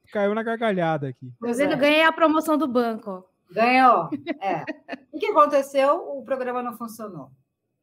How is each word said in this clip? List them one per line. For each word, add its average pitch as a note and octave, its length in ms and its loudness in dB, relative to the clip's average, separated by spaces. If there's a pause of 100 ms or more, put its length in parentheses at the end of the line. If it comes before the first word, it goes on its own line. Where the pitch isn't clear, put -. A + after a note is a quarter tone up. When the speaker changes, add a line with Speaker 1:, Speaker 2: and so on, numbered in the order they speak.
(120)
Speaker 1:
caiu G3+ 220 0
na A3 100 -2
gargalhada F#3 640 0
aqui. B2+ 200 -12
Speaker 2:
Tá A3+ 200 -12
vendo? A#3+ 100 -2
Speaker 3:
Pois - 20 2
é. D4 160 2
Speaker 2:
Ganhei C#4+ 280 4
a D#4+ 80 4
promoção D#4+ 460 2
do C#4+ 100 0
banco. A3+ 560 -4 (280)
Speaker 3:
Ganhou. A#3 580 4 (320)
É. F3+ 260 -2
<laughs> - 440 -14
O D4+ 80 -10
que G#4 80 -4
aconteceu? C#4+ 680 2 (200)
O B3+ 80 -12
programa B3 380 -6
não A#3+ 160 -8
funcionou. G#3+ 540 -14 (520)